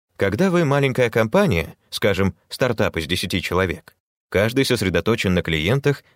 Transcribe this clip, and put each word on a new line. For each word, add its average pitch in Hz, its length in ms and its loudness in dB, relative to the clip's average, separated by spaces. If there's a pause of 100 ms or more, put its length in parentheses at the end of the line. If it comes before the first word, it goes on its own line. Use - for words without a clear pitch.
(200)
Когда 110 320 0
вы 170 140 2
маленькая 135 440 0
компания, 113 680 0 (120)
скажем, 95 460 0 (140)
стартап 113 480 -2
из 78 100 -4
десяти 90 340 -4
человек, - 540 -4 (320)
каждый 117 380 0
сосредоточен 98 680 0
на 87 80 4
клиентах, 101 600 0 (120)